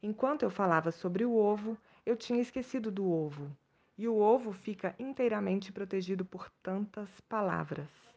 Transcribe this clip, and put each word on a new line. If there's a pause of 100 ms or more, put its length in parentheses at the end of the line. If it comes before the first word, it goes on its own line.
Enquanto
eu
falava
sobre
o
ovo, (280)
eu
tinha
esquecido
do
ovo. (480)
E
o
ovo
fica
inteiramente
protegido
por (120)
tantas (200)
palavras. (280)